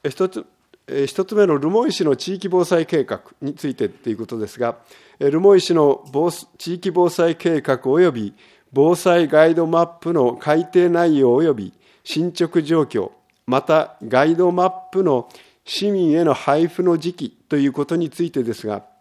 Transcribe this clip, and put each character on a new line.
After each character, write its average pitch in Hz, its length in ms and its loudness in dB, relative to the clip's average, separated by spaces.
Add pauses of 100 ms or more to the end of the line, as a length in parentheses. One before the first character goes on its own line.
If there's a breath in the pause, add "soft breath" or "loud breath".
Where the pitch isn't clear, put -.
え、 143 60 -2
一 185 180 -4
つ、 - 180 -12 (400)
え、 139 220 -2
一 190 160 -4
つ 208 100 -8
目 208 120 4
の 151 120 0
留 147 100 -2
萌 226 220 0
市 180 140 -4
の 143 100 2
地 185 220 -6
域 185 120 -8
防 180 160 2
災 165 220 0
計 151 180 0
画 - 180 -8 (200)
に 139 120 -8
つ - 120 -10
い 131 80 -4
て 110 140 -4
と - 220 -8
い - 20 -4
う 104 40 -4
こ 107 100 -10
と 117 120 -10
で 107 80 -6
す 117 140 -18
が、 120 160 -4 (420 soft breath)
え、 143 100 0
留 156 120 0
萌 196 200 6
市 180 140 -2
の 147 380 2
防-、 160 180 0 (260)
地 170 180 -8
域 180 180 -6
防 175 180 2
災 170 240 0
計 165 280 -2
画 131 160 -2
及 156 340 2
び 107 220 -8 (380 soft breath)
防 151 220 4
災 170 320 2
ガ 151 200 4
イ 165 100 2
ド 170 100 0
マ 165 160 2
ッ 170 160 -4
プ - 140 -6
の 127 240 2
改 156 340 -2
定 180 180 4
内 170 300 2
容 131 240 4
及 156 120 2
び 101 180 -8 (320 soft breath)
進 165 260 -4
捗 170 320 -2
状 156 200 0
況、 104 280 -4 (360)
ま 127 160 0
た - 340 0 (100)
ガ 127 180 2
イ 165 120 2
ド 180 160 2
マ 180 140 0
ッ 185 60 0 (200)
プ 190 100 -2
の 135 260 0 (360 soft breath)
市 - 260 -4
民 180 220 0
へ 170 100 2
の 156 100 2
配 156 360 0
布 185 160 -6
の 175 120 2
時 170 180 -6
期 147 160 -10 (180)
と 151 80 -2
い 139 100 0
う 131 60 0
こ 143 140 -6
と 165 100 -4
に 165 120 -2
つ - 140 -8
い 165 80 -4
て 131 140 -4
で 113 100 -6
す 107 140 -10
が 101 160 -8 (160)